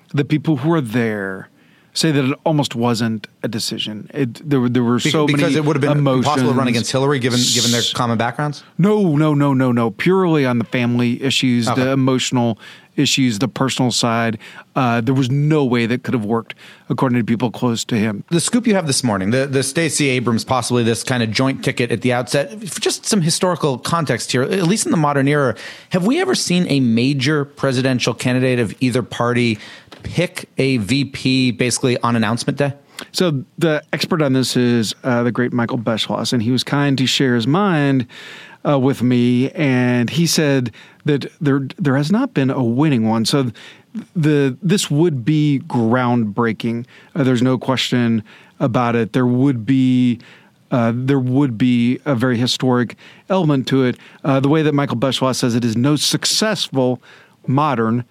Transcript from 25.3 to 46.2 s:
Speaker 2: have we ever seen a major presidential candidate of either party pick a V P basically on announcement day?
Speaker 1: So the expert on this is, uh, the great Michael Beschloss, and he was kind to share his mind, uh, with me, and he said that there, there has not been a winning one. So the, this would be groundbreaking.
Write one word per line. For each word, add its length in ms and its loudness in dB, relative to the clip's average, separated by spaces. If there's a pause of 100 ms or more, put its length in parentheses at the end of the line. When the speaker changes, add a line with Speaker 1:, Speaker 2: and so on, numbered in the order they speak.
Speaker 2:
have 160 0
we 160 2
ever 120 0
seen 340 0
a 120 2
major 640 2
presidential 720 -2
candidate 460 0
of 200 -2
either 220 0
party 560 0 (440)
pick 460 -4 (100)
a 200 0
V 260 0
P 480 0
basically 460 0
on 180 0
announcement 420 -2
day? 160 0 (380)
Speaker 1:
So 320 0 (120)
the 260 0 (100)
expert 280 -2
on 120 2
this 240 0
is, 380 2 (100)
uh, 180 0
the 80 0
great 220 -2
Michael 260 -2
Beschloss, 540 -4
and 100 0
he 80 -2
was 140 0
kind 340 0
to 80 0
share 300 0
his 100 0
mind, 600 2 (600)
uh, 100 2
with 240 0
me, 500 2
and 580 0
he 160 2
said 460 0 (320)
that 220 0 (140)
there, 280 0 (100)
there 180 2
has 160 0
not 220 0
been 160 2
a 120 -2
winning 460 2
one. 160 2
So 260 0 (640)
the, 480 2
this 280 0
would 340 2
be 420 2
groundbreaking. 1200 0 (280)